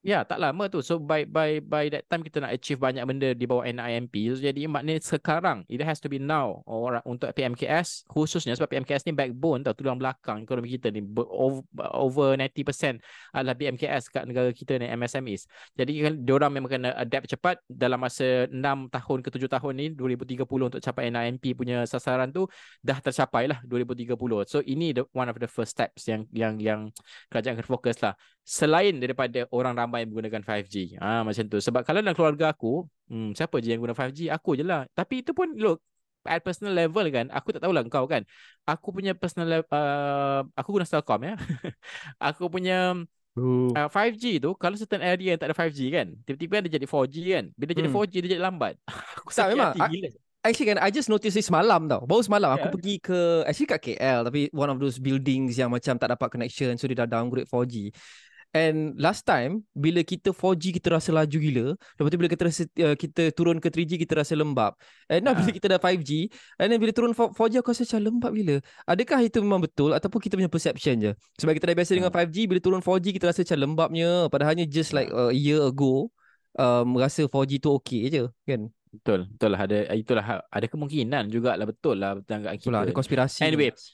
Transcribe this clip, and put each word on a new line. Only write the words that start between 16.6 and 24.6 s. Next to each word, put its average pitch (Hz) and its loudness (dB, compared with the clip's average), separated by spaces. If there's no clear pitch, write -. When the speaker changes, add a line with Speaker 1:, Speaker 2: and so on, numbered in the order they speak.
Speaker 1:
kena 127 -2
adapt 127 -4
cepat 175 -2
dalam 127 0
masa 127 0
enam 135 -4
tahun 131 -4
ke 127 -8
tujuh 127 -4
tahun 135 -2
ni, 143 -4
dua 127 -2
ribu 127 -8
tiga 127 -6
puluh 131 -2
untuk - -8
capai 123 -4
N 120 -2
I 117 -2
M 123 -6
P 123 -4
punya 123 -2
sasaran 127 -2
tu 185 -2
dah 131 -2
tercapai 131 0
lah 127 -6
dua 120 -2
ribu 123 -8
tiga 120 -4
puluh. 113 -2
So, 143 -2